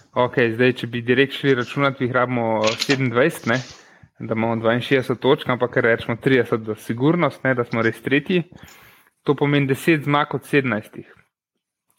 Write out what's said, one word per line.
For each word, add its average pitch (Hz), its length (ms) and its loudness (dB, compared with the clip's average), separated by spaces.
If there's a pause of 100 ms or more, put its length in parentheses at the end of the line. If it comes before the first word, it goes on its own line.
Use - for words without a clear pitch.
(160)
okej, 123 360 2
zdaj, 123 220 4
če - 140 -8
bi 120 140 -6
direkt 127 320 2
šli 139 200 2
računati, 135 420 -2
bi 135 80 -4
jih 120 100 -2
rabimo, 123 340 0 (240)
sedemindvajset, 131 760 0
ne, 120 140 2 (560)
da 113 180 -6
imamo 113 220 -2
dvainšestdeset 120 640 0
točk, 143 280 2
ampak 123 220 0
kar 127 140 0
rečemo 113 320 0
trideset 120 460 2
za 107 140 -8
sigurnost, 143 640 -2
ne, 131 120 0
da 123 100 -2
smo 117 180 -4
res 113 180 0
tretji. 147 420 -2 (800)
To 147 140 0
pomeni 143 320 0
deset 139 360 0
zmag 147 300 -2
od 139 120 -6
sedemnajstih, 127 600 -2 (920)